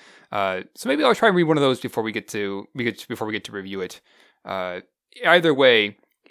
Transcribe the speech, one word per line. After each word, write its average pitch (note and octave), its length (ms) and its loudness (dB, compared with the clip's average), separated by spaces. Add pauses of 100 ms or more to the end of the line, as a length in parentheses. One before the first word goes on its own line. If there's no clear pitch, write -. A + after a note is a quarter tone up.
(320)
Uh, F#2+ 300 -2 (120)
so - 140 -8
maybe D4 160 0
I'll B3 100 4
try A3+ 140 2
and F#3+ 80 2
read F3 80 4
one D#3 140 2
of C#3+ 40 2
those C3 160 2
before A#2 240 -6
we A2 80 -4
get G#2 180 -8
to, G2+ 460 -8
we B2+ 100 -8
get, A2+ 220 -6
before A2+ 200 -8
we A2 80 -8
get G#2 100 -8
to - 80 -16
review G2 300 -10
it. - 180 -12 (440)
Uh, F#2 360 -8 (460)
either E3+ 280 4
way, A#2 440 4 (320)